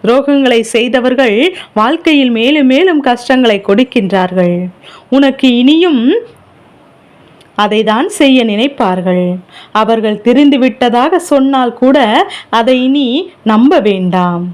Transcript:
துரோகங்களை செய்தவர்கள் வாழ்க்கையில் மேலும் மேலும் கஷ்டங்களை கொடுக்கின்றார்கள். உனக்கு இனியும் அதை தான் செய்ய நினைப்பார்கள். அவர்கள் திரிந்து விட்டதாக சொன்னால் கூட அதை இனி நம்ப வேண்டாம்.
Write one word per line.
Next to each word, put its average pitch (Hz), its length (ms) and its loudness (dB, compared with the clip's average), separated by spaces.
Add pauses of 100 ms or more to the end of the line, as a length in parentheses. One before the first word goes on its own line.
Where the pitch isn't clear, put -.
துரோகங்களை 262 640 0
செய்தவர்கள் 247 680 0 (360)
வாழ்க்கையில் 277 600 0
மேலும் 254 380 0
மேலும் 311 320 2
கஷ்டங்களை 247 580 0
கொடுக்கின்றார்கள். 185 960 0 (540)
உனக்கு 269 460 2
இனியும் 294 460 2 (1600)
அதை 214 260 0
தான் 226 280 -2
செய்ய 269 320 2
நினைப்பார்கள். 190 840 -2 (480)
அவர்கள் 214 500 -2
திரிந்து 277 340 2
விட்டதாக 254 680 0
சொன்னால் 269 540 0
கூட 269 200 2 (540)
அதை 233 280 0
இனி 269 280 0 (360)
நம்ப 240 360 4
வேண்டாம். 180 720 -2